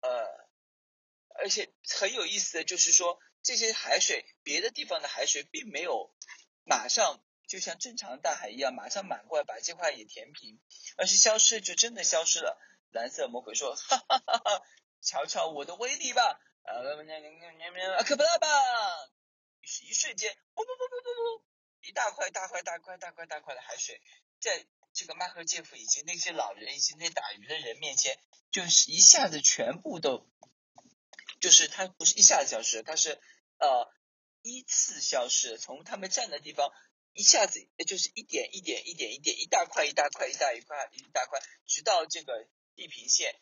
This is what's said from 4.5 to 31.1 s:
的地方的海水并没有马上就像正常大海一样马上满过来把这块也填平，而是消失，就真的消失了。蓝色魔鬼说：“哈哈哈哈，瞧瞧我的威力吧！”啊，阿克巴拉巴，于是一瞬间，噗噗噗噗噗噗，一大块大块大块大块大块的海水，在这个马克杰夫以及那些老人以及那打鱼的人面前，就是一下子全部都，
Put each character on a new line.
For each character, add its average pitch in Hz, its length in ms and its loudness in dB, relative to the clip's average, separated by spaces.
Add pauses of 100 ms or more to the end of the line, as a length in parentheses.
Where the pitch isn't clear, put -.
的 226 80 -2
地 - 160 -12
方 160 160 -4
的 143 60 -8
海 - 180 -4
水 147 160 0
并 - 280 -12
没 143 120 -6
有 127 280 -4 (540)
马 123 240 0
上 160 340 2 (240)
就 196 120 -10
像 - 200 -8
正 240 200 -10
常 147 240 -10
大 160 120 2
海 - 140 -10
一 107 80 -12
样 131 180 -2
马 - 140 -12
上 196 180 -6
满 - 200 -8
过 160 100 -4
来 147 80 0
把 - 160 -10
这 170 140 -6
块 165 180 -2
也 107 140 -12
填 - 260 -18
平， 110 260 -20 (380)
而 - 80 0
是 196 140 6
消 220 180 8
失， 220 240 6
就 196 140 -6
真 233 180 2
的 202 100 -10
消 165 220 2
失 165 160 2
了。 - 180 -4 (340)
蓝 117 160 -4
色 139 200 -4
魔 120 120 -8
鬼 110 140 -14
说 135 220 -4
：“哈 - 220 0
哈 254 200 0
哈 - 200 0
哈， 208 240 0 (380)
瞧 139 260 -4
瞧 170 200 -2
我 147 180 -6
的 170 120 -12
威 247 180 -4
力 269 180 -6
吧！” 247 100 4 (420)
啊， - 100 -8 (1200)
阿 240 60 2
克 277 140 2
巴 285 80 4
拉 339 140 4
巴， 311 100 2 (1120)
于 - 60 -20
是 - 180 -12
一 - 80 -14
瞬 285 240 0
间， 415 160 -4 (240)
噗 440 80 -2
噗 - 20 -8
噗 508 220 -6
噗 494 120 -10
噗 466 380 -4
噗， - 40 -20 (400)
一 - 100 -18
大 214 180 0
块 190 200 -6
大 190 180 -8
块 170 140 -6
大 170 160 -8
块 185 180 -16
大 175 160 -14
块 165 140 -14
大 151 120 -10
块 151 160 -12
的 123 60 -12
海 - 160 -14
水， - 240 -10 (400)
在 185 260 -2 (260)
这 - 140 -6
个 160 80 -12
马 180 140 -6
克 170 160 -12
杰 170 180 -4
夫 - 140 -20
以 156 80 -20
及 - 180 0
那 170 140 -8
些 170 160 -4
老 123 200 -2
人 107 220 -12
以 - 40 -10
及 - 180 0
那 165 140 -6
打 - 240 -6
鱼 104 120 -20
的 156 140 -6
人 117 160 -8
面 139 200 -4
前， 131 220 0 (320)
就 185 160 -2
是 - 240 6
一 - 80 -4
下 226 300 8
子 156 120 -4
全 127 400 2
部 208 200 -8
都， 135 260 -2 (1120)